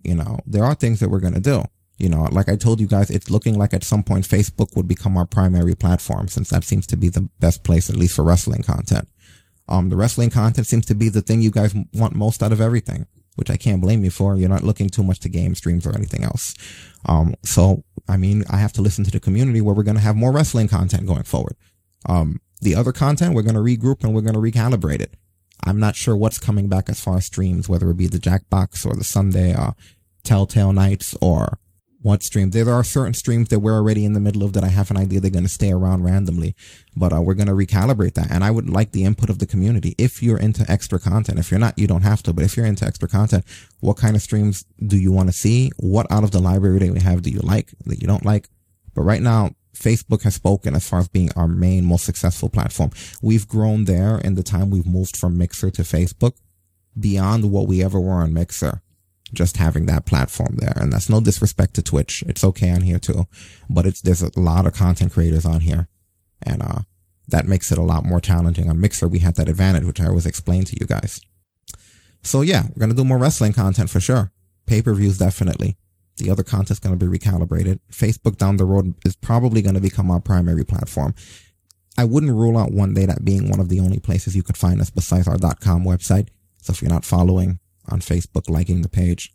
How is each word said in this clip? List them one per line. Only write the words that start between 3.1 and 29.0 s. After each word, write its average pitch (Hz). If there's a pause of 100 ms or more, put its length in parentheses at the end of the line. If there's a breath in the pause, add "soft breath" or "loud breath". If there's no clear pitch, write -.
it's 98
looking 107
like 101
at 90
some 107
point 95
Facebook -
would 90
become 92
our 87
primary 90
platform, 90
since -
that 90
seems -
to -
be 90
the 95 (120)
best 82
place, 85
at -
least 87
for 73
wrestling -
content. - (600 soft breath)
Um, 185
the 170
wrestling 117
content 113
seems 113
to 107
be 110
the 104
thing 113
you 110
guys 104
m-, 98
want 113
most 107
out 107
of 110
everything, 113 (300)
which -
I -
can't 98
blame 101
you 90
for. 98
You're 92
not 95
looking 101
too 104
much 92
to -
game 90
streams 85
or -
anything -
else. - (520 loud breath)
Um, 80 (100)
so, 95 (240)
I 95
mean, 101
I 98
have 101
to 101
listen 101
to 90
the -
community 113
where 104
we're 104
gonna 107
have 107
more 123
wrestling 131
content 90
going 90
forward. - (520)
Um, 82 (200)
the 92
other 120
content, 147
we're 113
gonna 110
regroup 120
and 110
we're 110
gonna 110
recalibrate 110
it. - (480)
I'm 98
not 107
sure 110
what's 107
coming 101
back 95
as -
far 90
as 90
streams, 90
whether 90
it 85
be 90
the -
Jackbox 95
or -
the -